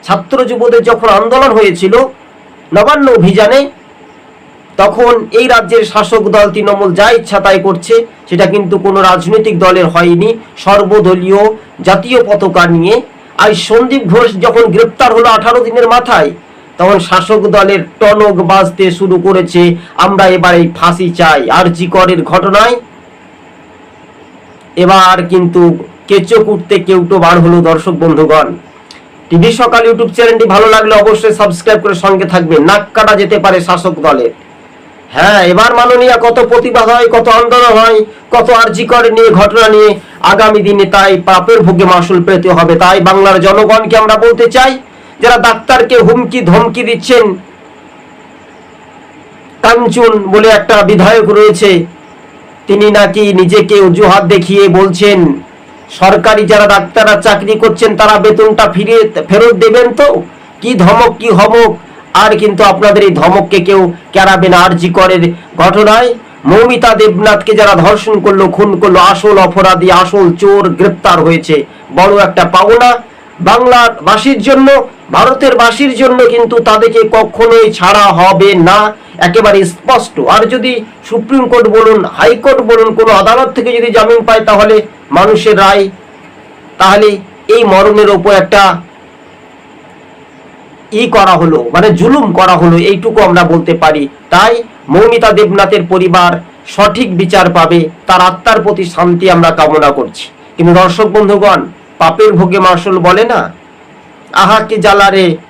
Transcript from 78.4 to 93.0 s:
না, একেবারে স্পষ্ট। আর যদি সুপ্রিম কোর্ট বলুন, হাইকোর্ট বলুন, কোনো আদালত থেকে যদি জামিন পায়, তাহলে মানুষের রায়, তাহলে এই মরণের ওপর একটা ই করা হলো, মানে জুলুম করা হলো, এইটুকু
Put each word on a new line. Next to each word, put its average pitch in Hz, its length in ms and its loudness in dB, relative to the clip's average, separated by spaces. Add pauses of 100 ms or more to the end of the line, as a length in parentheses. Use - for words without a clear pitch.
না, 202 380 0 (240)
একেবারে 202 480 0
স্পষ্ট। 233 540 -4
আর 175 260 0
যদি 240 400 -6 (240)
সুপ্রিম 254 380 -2
কোর্ট 233 200 0
বলুন, 220 380 2
হাইকোর্ট 240 520 0
বলুন, 220 380 0
কোনো 220 180 2
আদালত 220 400 0
থেকে 247 180 -4
যদি 233 200 -2
জামিন 226 340 2
পায়, 220 140 2
তাহলে 214 420 2 (300)
মানুষের 208 460 0
রায়, 196 320 0 (880)
তাহলে 202 400 2 (300)
এই 233 160 2
মরণের 208 460 2
ওপর 196 220 0
একটা 190 500 0 (2000)
ই 214 160 -4
করা 196 240 -2
হলো, 160 420 -2
মানে 185 160 2
জুলুম 214 440 0
করা 185 180 0
হলো, 170 260 2
এইটুকু 202 440 -2